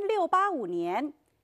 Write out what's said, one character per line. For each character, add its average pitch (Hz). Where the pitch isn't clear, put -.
六 403
八 381
五 262
年， 180